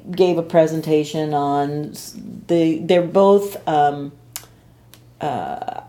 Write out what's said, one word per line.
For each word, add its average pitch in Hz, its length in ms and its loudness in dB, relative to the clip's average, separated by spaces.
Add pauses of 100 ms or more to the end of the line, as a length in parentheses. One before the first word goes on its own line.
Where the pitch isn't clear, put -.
(120)
gave 180 260 2
a 165 60 0
presentation 156 920 0
on 143 580 -2
s-, - 260 -16 (300)
the, 165 320 2
they're 175 220 2
both, 196 640 2
um, 147 460 0 (1080)
uh, 90 680 -8